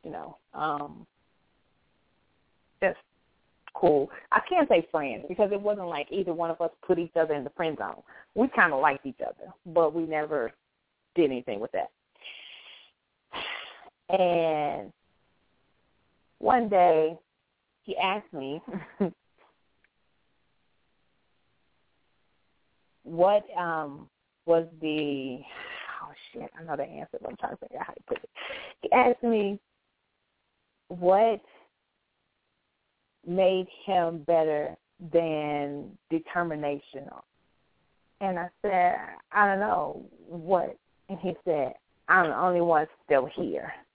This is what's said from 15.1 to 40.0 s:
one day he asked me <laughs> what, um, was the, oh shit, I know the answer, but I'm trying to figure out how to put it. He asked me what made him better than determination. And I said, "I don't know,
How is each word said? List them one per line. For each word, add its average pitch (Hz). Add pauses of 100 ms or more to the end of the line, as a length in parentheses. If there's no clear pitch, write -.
one 233
day 165 (680)
he 190
asked 190
me 143 (380)
<laughs> 180 (4000)
what, 185 (120)
um, 156 (380)
was 165 (140)
the, 143 (600)
oh - (200)
shit, -
I 165
know 156
the 143
answer, -
but -
I'm 196
trying -
to -
figure -
out -
how -
to -
put -
it. - (520)
He -
asked 247
me 208 (1300)
what 190 (1900)
made 185 (180)
him 170
better 156 (360)
than 147 (140)
determination. 151 (1120)
And 190
I 175 (140)
said, 180 (320)
"I 202
don't 196
know, 170 (240)